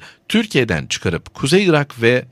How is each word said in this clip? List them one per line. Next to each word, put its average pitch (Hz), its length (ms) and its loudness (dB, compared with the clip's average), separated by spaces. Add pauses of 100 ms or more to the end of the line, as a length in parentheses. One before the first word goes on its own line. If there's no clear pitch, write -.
(300)
Türkiye'den 123 560 0
çıkarıp - 480 -6
Kuzey 180 320 0
Irak 143 360 0
ve 123 300 2